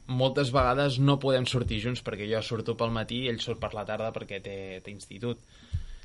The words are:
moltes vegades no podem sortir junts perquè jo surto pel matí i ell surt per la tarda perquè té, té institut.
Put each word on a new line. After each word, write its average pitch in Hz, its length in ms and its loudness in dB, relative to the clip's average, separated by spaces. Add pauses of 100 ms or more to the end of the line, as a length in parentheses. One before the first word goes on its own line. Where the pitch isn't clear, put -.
moltes 127 440 2
vegades 131 480 4
no 139 240 6
podem 131 240 4
sortir 117 380 2
junts 123 180 -2
perquè 104 240 -4
jo 110 160 2
surto 113 340 -2
pel 117 140 2
matí 117 340 -2
i 123 60 0
ell 113 80 -2
surt 113 240 -4
per 107 140 -2
la 104 100 -4
tarda 110 260 -2
perquè 104 300 -8
té, 98 140 -10 (260)
té - 80 -14
institut. 110 480 -8 (680)